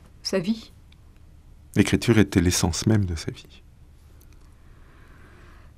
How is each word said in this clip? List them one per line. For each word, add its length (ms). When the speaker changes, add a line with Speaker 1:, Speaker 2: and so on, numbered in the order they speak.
Speaker 1:
sa 160
vie. 320
Speaker 2:
L'écriture 420
était 240
l'essence 460
même 180
de 100
sa 160
vie. 300